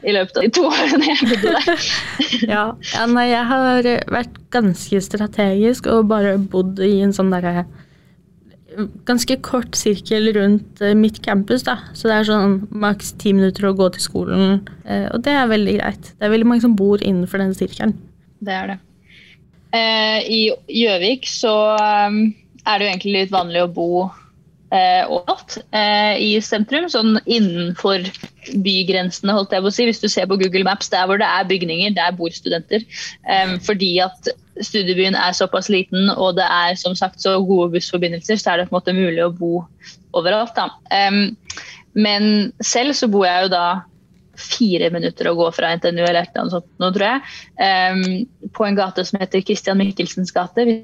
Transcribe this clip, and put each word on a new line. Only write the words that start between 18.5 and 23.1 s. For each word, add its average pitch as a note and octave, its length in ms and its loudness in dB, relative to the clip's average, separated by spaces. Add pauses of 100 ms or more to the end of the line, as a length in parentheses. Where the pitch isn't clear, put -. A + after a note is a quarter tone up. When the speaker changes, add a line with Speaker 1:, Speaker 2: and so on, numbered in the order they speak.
Speaker 1:
er F#3+ 140 -6
det. F#3+ 120 -8 (920)
Eh, A3 540 2
i A3 140 0 (420)
Gjøvik G#3+ 440 0
så, - 280 0 (240)
ehm, G#3+ 560 2 (320)
er G#3+ 120 0
det G3+ 80 0
jo G3 60 0
egentlig G3 220 -4